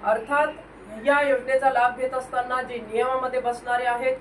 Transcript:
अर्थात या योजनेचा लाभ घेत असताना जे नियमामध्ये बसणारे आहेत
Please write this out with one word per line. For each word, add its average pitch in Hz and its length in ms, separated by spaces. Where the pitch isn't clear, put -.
अर्थात 247 440
या 285 240
योजनेचा 262 400
लाभ 240 300
घेत 262 140
असताना 247 480
जे 247 140
नियमामध्ये 254 460
बसणारे 240 460
आहेत 254 360